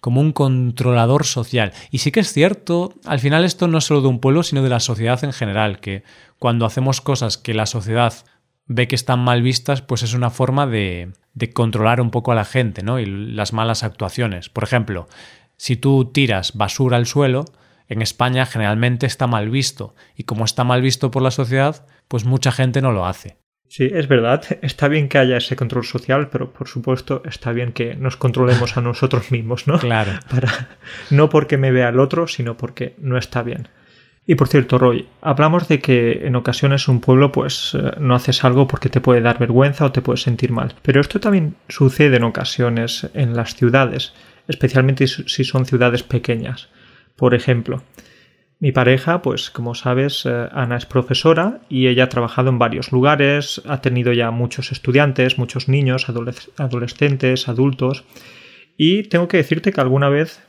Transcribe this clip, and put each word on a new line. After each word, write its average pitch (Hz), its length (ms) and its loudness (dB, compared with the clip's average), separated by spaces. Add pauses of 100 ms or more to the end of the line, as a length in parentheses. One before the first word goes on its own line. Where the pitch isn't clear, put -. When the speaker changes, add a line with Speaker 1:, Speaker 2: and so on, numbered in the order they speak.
Speaker 1:
como 123 180 0
un 151 120 4
controlador 127 920 2
social. 113 480 -2 (180)
Y 131 80 -4
sí 147 120 -2
que 220 100 2
es - 120 -2
cierto, 170 600 0 (120)
al 151 140 -2
final 147 260 2
esto 175 220 0
no 165 100 2
es 151 80 0
solo 147 160 2
de 135 60 2
un 123 120 0
pueblo, 139 220 2
sino 135 220 -2
de 131 60 2
la 120 100 2
sociedad 117 440 -2
en 143 80 -4
general, 104 480 -2
que 98 240 -8 (340)
cuando 117 280 0
hacemos 131 340 0
cosas 123 380 -2
que - 160 -8
la 107 120 0
sociedad 113 480 -2 (540)
ve 117 220 0
que 131 60 -2
están 123 240 -2
mal 123 220 2
vistas, 127 400 -2
pues 123 220 -6
es 113 100 -4
una 123 160 0
forma 131 380 -2
de, 92 460 -4 (200)
de - 200 -6
controlar 113 480 2
un 117 100 0
poco 120 220 -2
a - 20 2
la 107 100 0
gente, 110 380 -4
¿no? 123 160 -2
Y 110 60 -4
las 104 480 -6
malas 110 300 -2
actuaciones. 104 680 -6
Por 104 160 -6
ejemplo, 104 420 -2 (480)
si - 220 -4
tú 135 340 2
tiras 113 460 0
basura 120 400 0
al 120 80 2
suelo, 139 400 0 (420)
en 113 140 -4
España 127 440 0
generalmente 117 600 0
está 127 220 -2
mal 110 220 -2
visto. 127 460 -4 (220)
Y - 60 -12
como 110 200 -4
está 123 220 -2
mal 123 160 2
visto 131 280 0
por 131 140 -2
la 131 80 2
sociedad, 135 540 -2 (240)
pues 117 160 -4
mucha 127 260 2
gente 127 300 0
no 131 100 2
lo 95 140 0
hace. - 320 -8 (320)
Speaker 2:
Sí, 135 220 0
es 160 180 -2
verdad. 127 340 4 (180)
Está 143 280 -2
bien 147 180 0
que 131 100 0
haya 127 200 4
ese 117 180 -2
control 120 300 -4
social, 139 440 -2
pero 131 220 -6
por - 160 -12
supuesto 127 580 -4
está 123 280 -8
bien 120 180 -4
que 117 240 -6
nos 127 220 -4
controlemos 123 600 2
a 123 40 -2
nosotros 120 500 -2
mismos, 120 360 -4
¿no? 156 120 2
Speaker 1:
Claro. 110 320 0 (180)
Speaker 2:
Para, 123 380 -2 (440)
no 151 180 6
porque 151 280 2
me 131 140 2
vea 127 180 2
el 120 100 2
otro, 151 280 2
sino 117 300 -6
porque - 420 -10
no 127 180 -2
está 120 240 -4
bien. 120 280 -8 (580)
Y 180 80 6
por 135 120 4
cierto, 131 320 4
Roy, 123 280 2 (140)
hablamos 156 460 2
de 147 120 2
que 120 460 2
en 123 100 0
ocasiones 139 520 0
un 123 120 4
pueblo, 135 320 4
pues, - 440 -4
eh, - 240 -2
no 127 160 2
haces 123 280 0
algo 131 240 4
porque - 220 -2
te 131 100 0
puede 123 220 4
dar 117 160 2
vergüenza 131 480 2
o 131 60 2
te 131 100 0
puedes 123 220 -2
sentir 120 280 0
mal. 123 300 -4
Pero 139 180 4
esto 170 200 0
también 185 360 2 (140)
sucede 135 480 4
en 120 60 4
ocasiones 117 920 -2
en 120 220 -2
las 117 180 -4
ciudades, 127 600 2 (340)
especialmente 135 580 2
si, - 220 -4
si - 160 -2
son 131 240 -2
ciudades 123 340 2
pequeñas. - 680 -4 (460)
Por 127 200 4
ejemplo, 123 480 -2 (760)
mi 139 120 2
pareja, 131 500 2
pues, - 300 -4
como 120 240 -8
sabes, 131 500 -2
eh, 120 260 -4
Ana 123 260 -4
es - 100 -8
profesora 160 720 2 (100)
y 127 160 0
ella 127 200 4
ha 127 40 -6
trabajado 123 400 0
en 127 80 0
varios 117 340 0
lugares, 143 760 2
ha 139 140 -6
tenido 123 300 0
ya 117 200 0
muchos 120 400 -4
estudiantes, 131 640 2
muchos 123 320 -4
niños, 131 400 0
adolesc-, 120 480 -8
adolescentes, 127 880 -2
adultos. 131 580 0 (720)
Y 185 280 2
tengo 175 240 0
que 180 100 0
decirte 160 340 0
que 151 100 -2
alguna 139 280 2
vez 147 400 -2